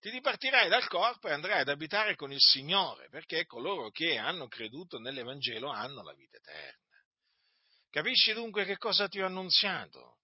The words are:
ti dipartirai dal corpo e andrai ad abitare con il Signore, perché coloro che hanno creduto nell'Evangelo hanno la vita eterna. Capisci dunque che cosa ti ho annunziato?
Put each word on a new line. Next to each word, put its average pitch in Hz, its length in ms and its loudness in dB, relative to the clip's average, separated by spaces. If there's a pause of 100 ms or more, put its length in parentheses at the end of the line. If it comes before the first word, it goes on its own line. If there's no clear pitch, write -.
ti 208 100 -10
dipartirai 254 580 2
dal 226 200 4
corpo 214 400 0
e 156 40 2
andrai 160 280 0
ad 135 80 2
abitare 160 460 0
con 139 160 -8
il 139 100 -2
Signore, 147 680 4
perché 160 380 -4
coloro 127 440 -4
che 160 280 0
hanno 123 300 -4
creduto 120 500 -10
nell'Evangelo 123 720 -6
hanno 104 320 -8
la 73 100 -16
vita - 240 -20
eterna. - 680 -18 (880)
Capisci 220 460 2
dunque 214 320 -2
che 196 100 -2
cosa 202 320 0
ti 202 120 -6
ho 190 60 0
annunziato? 170 960 -2